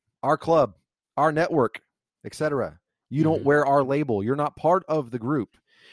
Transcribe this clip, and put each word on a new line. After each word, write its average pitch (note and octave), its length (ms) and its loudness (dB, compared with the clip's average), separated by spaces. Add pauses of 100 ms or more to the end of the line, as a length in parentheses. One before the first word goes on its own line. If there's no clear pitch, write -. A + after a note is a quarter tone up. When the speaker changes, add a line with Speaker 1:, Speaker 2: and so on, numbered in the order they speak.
(240)
Speaker 1:
our D3 140 0
club, D3+ 360 2 (440)
our D3+ 140 2
network, D3+ 500 0 (440)
et - 80 -14
cetera. B2 460 -6 (300)
You C#3+ 140 -2
don't D#3+ 160 2
Speaker 2:
Mm-hmm. - 60 -6
Speaker 1:
wear C#3+ 200 4
our C#3 180 4
label. C3 400 -2
You're B2 120 -2
not D3 200 -4
part F3+ 320 2
of D3 240 -4
the B2 80 -6
group." A#2+ 380 -4 (360)